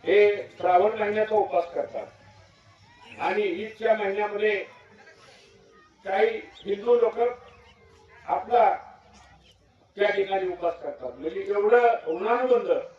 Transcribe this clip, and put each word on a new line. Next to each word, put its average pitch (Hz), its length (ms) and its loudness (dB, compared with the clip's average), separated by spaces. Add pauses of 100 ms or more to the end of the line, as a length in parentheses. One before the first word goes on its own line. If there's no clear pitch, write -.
हे 202 320 4 (140)
श्रावण 180 480 2
महिन्याचा 214 380 -2
उपास 196 380 0
करतात - 1500 -14
आणि 190 240 -2
ईदच्या 214 520 -2
महिन्यामध्ये 208 600 -2 (1500)
काही 196 220 2 (300)
हिंदू 208 380 0
लोक 226 220 2 (1080)
आपला 226 460 2 (1200)
त्या 202 120 2
ठिकाणी 190 380 -2
उपास 170 260 -4
करतात. 143 380 -12
म्हणजे 160 300 -8
एवढं 214 460 4 (200)
ऋणानुबंध 220 640 0 (280)